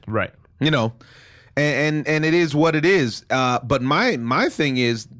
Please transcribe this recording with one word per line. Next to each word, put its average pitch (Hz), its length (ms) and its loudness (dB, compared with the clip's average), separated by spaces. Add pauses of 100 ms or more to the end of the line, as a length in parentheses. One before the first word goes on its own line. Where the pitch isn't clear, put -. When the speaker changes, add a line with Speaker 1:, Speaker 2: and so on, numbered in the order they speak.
Speaker 1:
Right. 104 240 -2 (300)
Speaker 2:
You 151 100 0
know, 113 220 0 (640)
and, 147 400 0
and, 135 100 -6
and 156 180 0
it 160 100 2
is 165 200 0
what 160 200 2
it 151 100 0
is. 170 440 0
Uh, 127 340 0
but 127 180 0
my, 165 360 0
my 127 300 -2
thing 143 300 -2
is, 117 300 0 (120)